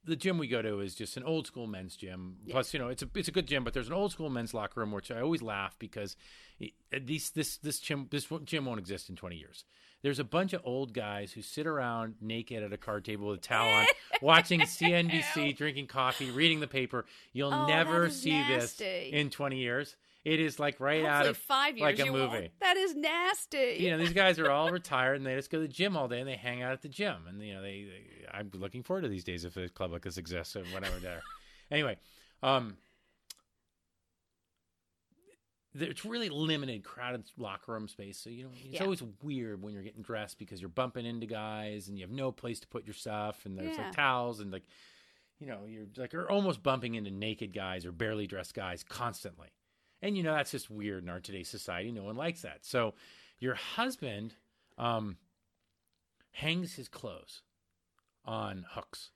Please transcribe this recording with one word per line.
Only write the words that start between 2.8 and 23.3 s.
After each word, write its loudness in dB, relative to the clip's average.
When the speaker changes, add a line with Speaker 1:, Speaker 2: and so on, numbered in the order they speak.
Speaker 1:
know, -2
it's -6
a, -8
it's -2
a -4
good 2
gym, 2
but -2
there's -2
an -4
old 2
school -4
men's -2
locker -2
room, 0
which -6
I -4
always 2
laugh -4
because -6
it, -8
these, -2
this, -2
this -4
gym, -4
this -2
w-, -6
gym -2
won't -2
exist -6
in -8
twenty -10
years. -16
There's 2
a 0
bunch 2
of -4
old -2
guys -4
who -12
sit -4
around 0
naked -4
at -4
a -4
card -4
table -2
with -2
a -10
towel 4
on, 8
Speaker 2:
<laughs> 0
Speaker 1:
watching 10
C 4
N 4
B 4
C, 2
Speaker 2:
Ew. 2
Speaker 1:
drinking -2
coffee, 2
reading 6
the -2
paper. 0
You'll 0
Speaker 2:
Oh, 4
that 8
Speaker 1:
never 6
Speaker 2:
is 0
Speaker 1:
see 4
this 2
Speaker 2:
nasty. -4
Speaker 1:
in 2
twenty -2
years. 0
It 4
is, 2
like, 0
right 4
out 6
Speaker 2:
Hopefully 8
Speaker 1:
of, 0
Speaker 2:
five 2
Speaker 1:
like, 6
Speaker 2:
years 2
Speaker 1:
a 6
Speaker 2:
you 0
won't. 4
Speaker 1:
movie. -2
Speaker 2:
That 6
is 2
nasty. 2